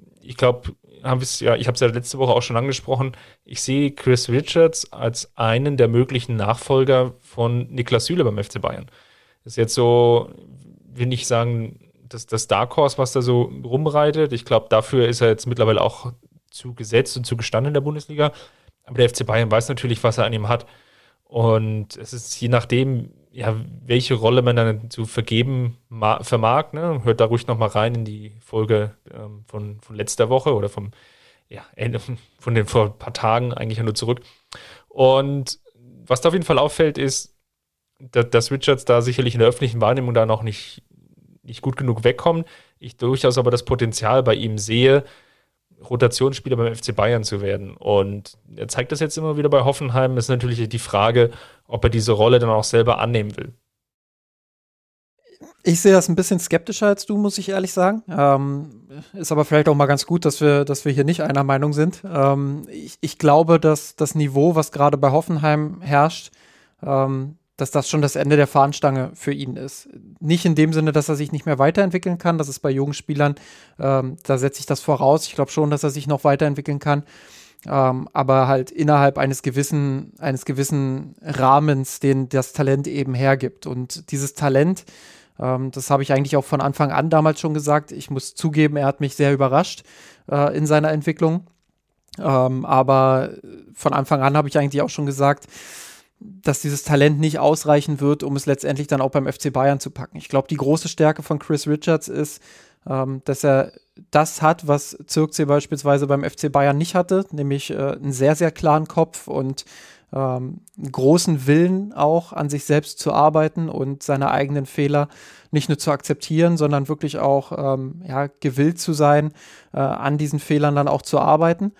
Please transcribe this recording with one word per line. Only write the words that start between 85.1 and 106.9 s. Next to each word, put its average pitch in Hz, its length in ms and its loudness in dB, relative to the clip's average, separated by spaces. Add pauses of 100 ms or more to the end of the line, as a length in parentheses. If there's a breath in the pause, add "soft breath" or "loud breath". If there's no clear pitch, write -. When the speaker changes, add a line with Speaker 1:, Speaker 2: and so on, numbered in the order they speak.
Speaker 2:
ähm, 127 320 -4
das 127 200 -10
habe 139 120 4
ich 135 120 0
eigentlich 139 240 0
auch 135 80 -2
von 139 160 -2
Anfang 143 300 0
an 156 180 0
damals 156 300 2
schon 160 120 -4
gesagt. 147 400 -2
Ich - 160 -14
muss - 260 -8
zugeben, 151 440 0
er 139 80 0
hat 143 160 -2
mich 139 140 -4
sehr 143 180 2
überrascht, 139 480 0 (480 loud breath)
äh, 147 260 0
in 151 100 0
seiner 151 260 2
Entwicklung. 160 540 -2 (720)
Ähm, 131 460 0
aber 131 680 2 (420)
von - 180 -2
Anfang 139 300 0
an 139 160 2
habe 147 100 0
ich - 80 -4
eigentlich 143 240 0
auch - 80 -2
schon - 160 -6
gesagt, 139 400 0 (800 loud breath)
dass - 380 -4
dieses 143 220 -6
Talent 147 360 4
nicht 156 200 -2
ausreichen 147 600 2
wird, 147 240 0
um 139 140 -4
es 139 80 -6
letztendlich 143 420 -2
dann 139 140 0
auch 131 100 0
beim 135 160 -2
F 135 120 -6
C - 100 -6
Bayern 135 320 0
zu 139 100 -12
packen. - 280 -14
Ich - 100 -18
glaub, 135 200 0
die 156 100 -4
große 151 300 0
Stärke 156 340 0
von 151 160 -4
Chris 147 280 -4
Richards 156 420 -2
ist, 147 340 -8 (440 soft breath)
ähm, 135 380 -6
dass 139 180 -4
er 135 300 2 (380)
das 156 320 0
hat, 160 260 2
was 143 380 -2
Zirkzee 156 400 0
beispielsweise 143 600 0
beim 139 160 0
F - 140 -8
C 147 140 -4
Bayern 143 260 4
nicht 165 180 -2